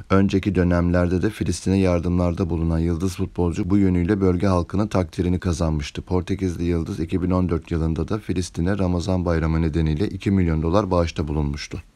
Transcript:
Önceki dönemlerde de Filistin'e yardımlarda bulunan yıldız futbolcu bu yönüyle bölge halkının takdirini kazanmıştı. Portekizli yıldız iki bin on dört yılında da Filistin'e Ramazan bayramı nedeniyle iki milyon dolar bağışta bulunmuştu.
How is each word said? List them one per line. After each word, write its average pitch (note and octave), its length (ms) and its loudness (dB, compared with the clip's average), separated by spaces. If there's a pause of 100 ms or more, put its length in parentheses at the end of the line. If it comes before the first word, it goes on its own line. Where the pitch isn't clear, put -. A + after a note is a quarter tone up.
(100)
Önceki G2 440 2
dönemlerde F2 680 2
de G#2+ 80 0
Filistin'e F#2 480 0
yardımlarda F2 720 0
bulunan E2 280 0
yıldız F2 380 -2
futbolcu F2 540 -2
bu G2+ 60 4
yönüyle F#2+ 440 2
bölge F2+ 260 2
halkının F#2 400 0
takdirini F2+ 540 -2
kazanmıştı. D#2+ 640 -2
Portekizli F2+ 600 -2
yıldız E2+ 360 -2
iki F2 220 -4
bin F2+ 80 0
on F#2 180 2
dört E2 220 -4
yılında D#2+ 380 -2
da G#2+ 100 -2
Filistin'e F#2 600 -2
Ramazan F2+ 460 0
bayramı D#2+ 380 2
nedeniyle D#2+ 460 0
iki F#2+ 220 -4
milyon E2+ 320 2
dolar F#2 280 2
bağışta E2+ 380 0
bulunmuştu. D2 540 -4 (140)